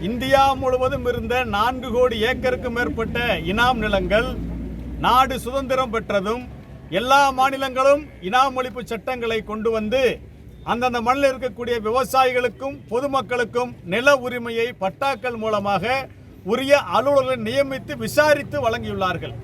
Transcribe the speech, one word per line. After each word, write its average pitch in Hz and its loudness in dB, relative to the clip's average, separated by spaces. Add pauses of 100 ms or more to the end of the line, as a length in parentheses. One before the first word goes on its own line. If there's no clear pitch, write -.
இந்தியா 262 2 (200)
முழுவதும் 254 0
இருந்த 233 -2 (180)
நான்கு 247 0
கோடி 247 2 (120)
ஏக்கருக்கு 254 -2
மேற்பட்ட 233 -2 (320)
இனாம் 240 2
நிலங்கள் 202 0 (800)
நாடு 254 4 (100)
சுதந்திரம் 262 -2
பெற்றதும் 214 -2 (580)
எல்லா 269 6 (180)
மாநிலங்களும் 269 2 (260)
இனாம் 254 2
ஒழிப்பு 247 -6 (100)
சட்டங்களை 233 -4 (140)
கொண்டு 220 -2
வந்து 220 0 (680)
அந்தந்த 240 0
மண்ணில் 277 4
இருக்கக்கூடிய 240 -4
விவசாயிகளுக்கும் 254 0 (160)
பொதுமக்களுக்கும் 247 -2 (220)
நில 269 6 (100)
உரிமையை 233 -4 (140)
பட்டாக்கள் 240 -4
மூலமாக 202 0 (560)
உரிய 269 4 (240)
அலுவலர்களை 262 2
நியமித்து 269 -2 (100)
விசாரித்து 294 2 (100)
வழங்கியுள்ளார்கள். 190 -4